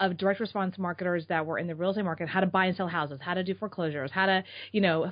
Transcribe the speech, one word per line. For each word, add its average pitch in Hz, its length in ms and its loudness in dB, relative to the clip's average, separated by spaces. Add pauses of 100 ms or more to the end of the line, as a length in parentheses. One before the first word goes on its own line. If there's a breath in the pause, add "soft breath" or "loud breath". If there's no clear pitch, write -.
of 180 160 2
direct 196 240 2
response 190 360 -2
marketers 175 500 -2
that 160 180 0
were 160 120 -2
in 170 100 -2
the 165 80 -6
real 180 160 0
estate 202 120 0
market, 165 240 -2
how 190 140 2
to 190 60 6
buy 190 180 4
and 180 100 2
sell 180 140 -2
houses, 147 320 -2
how 180 140 -2
to 185 100 0
do 185 100 -2
foreclosures, 156 560 -4
how 190 140 2
to, 190 180 4 (300 loud breath)
you 208 80 4
know, 165 300 4